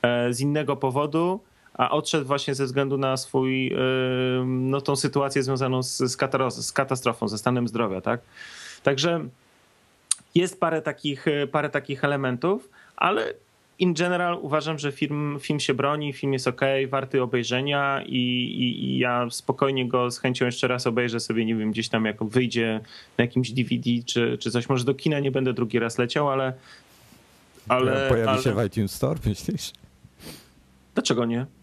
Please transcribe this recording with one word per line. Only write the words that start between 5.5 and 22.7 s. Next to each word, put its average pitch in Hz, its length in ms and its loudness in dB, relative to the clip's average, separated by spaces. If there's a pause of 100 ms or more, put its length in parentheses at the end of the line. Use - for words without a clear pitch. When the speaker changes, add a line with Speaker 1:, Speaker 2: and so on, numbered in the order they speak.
Speaker 1:
z, - 140 -6
z 127 200 0
kataro-, 131 340 2
z 120 200 -8
katastrofą, 123 560 0
ze 107 100 -4
stanem 123 300 0
zdrowia, 104 340 -2
tak? 120 200 -2 (640)
Także 151 420 2 (1080)
jest 180 240 2
parę 160 220 0
takich, 143 460 -4
e, 143 200 0
parę 147 220 -2
takich 139 340 -4
elementów, 143 680 0 (260)
ale - 380 2 (480)
in 180 120 4
general 175 480 0
uważam, 151 380 -2
że 143 120 -2
film, 147 500 -2
film 151 180 -2
się 139 140 0
broni, 143 400 0
film 139 200 -2
jest 131 140 0
okej, 135 400 0
warty 131 360 0
obejrzenia 135 840 0
i, - 120 -4
i, 123 680 -2
i 131 120 0
ja 123 320 2
spokojnie 135 580 0
go 123 240 2
z - 80 -10
chęcią 127 260 0
jeszcze 123 220 0
raz 123 200 0
obejrzę 117 320 0
sobie, 113 260 0
nie 113 100 0
wiem, 107 160 0
gdzieś 110 180 -4
tam 110 160 0
jak 107 180 -2
wyjdzie 113 560 0 (380)